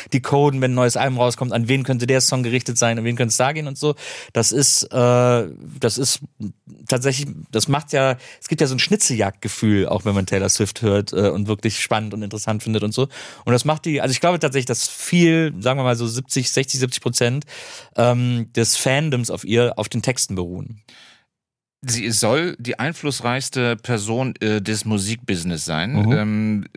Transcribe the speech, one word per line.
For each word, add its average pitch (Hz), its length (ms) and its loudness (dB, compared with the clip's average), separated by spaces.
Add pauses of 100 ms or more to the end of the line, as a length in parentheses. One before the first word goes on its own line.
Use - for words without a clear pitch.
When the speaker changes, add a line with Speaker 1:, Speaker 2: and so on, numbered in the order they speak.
(140)
Speaker 1:
decoden, 139 480 2
wenn 127 100 2
ein 127 40 0
neues 123 200 2
Album 127 220 0
rauskommt, 123 340 0
an 117 160 0
wen 135 160 2
könnte 123 220 0
der 131 160 4
Song 127 220 0
gerichtet 120 340 -2
sein, 117 220 2
an 110 60 -4
wen 120 100 0
könnte 120 160 0
es - 60 0
da 131 140 2
gehen 156 140 -6
und 139 120 -8
so. 147 180 0 (380)
Das - 180 2
ist, 127 400 2
äh, 123 560 4 (320)
das 117 180 0
ist 131 220 0 (680)
tatsächlich, 131 400 0 (240)
das 110 160 0
macht 143 260 0
ja, 135 240 2 (220)
es - 80 -16
gibt 160 140 -2
ja 151 60 4
so 131 80 -2
ein 123 40 -2
Schnitzeljagdgefühl, 107 1080 2
auch 98 180 -2
wenn 104 80 2
man 98 140 2
Taylor 95 220 0
Swift - 340 0
hört, 101 300 2
äh, 101 160 4
und 98 180 -2
wirklich 107 320 -2
spannend 107 340 -2
und 104 80 -8
interessant 107 400 -4
findet 107 220 -2
und 107 100 -2
so. 131 140 0 (380)
Und 120 80 2
das 123 120 2
macht 156 200 0
die, 151 160 0
also 131 100 0
ich 123 100 -2
glaube 175 160 2
tatsächlich, 135 300 0
dass 123 200 -2
viel, 165 720 4
sagen 127 200 0
wir 135 40 0
mal 123 120 2
so 117 100 -2
siebzig, 120 460 -2
sechzig, 135 280 0
siebzig 127 220 -2
Prozent, 123 440 0 (500)
ähm, 123 600 2
des 113 220 2
Fandoms 135 540 0
auf - 120 -8
ihr, 117 340 2
auf 107 120 -4
den 110 140 -4
Texten - 320 -2
beruhen. 92 480 -8 (1040)
Speaker 2:
Sie 117 220 -2
soll 127 480 2
die 120 220 -8
einflussreichste 131 960 -2
Person, 113 640 -2
äh, 107 200 2
des 107 260 -4
Musikbusiness 98 800 -2
sein. 82 280 -2
Speaker 1:
Mhm. 104 200 2
Speaker 2:
Ähm, 107 520 0 (120)